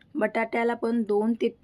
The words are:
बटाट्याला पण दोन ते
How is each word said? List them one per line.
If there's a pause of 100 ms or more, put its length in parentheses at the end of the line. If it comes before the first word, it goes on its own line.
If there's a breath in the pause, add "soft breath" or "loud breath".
(140)
बटाट्याला
पण
दोन
ते (160)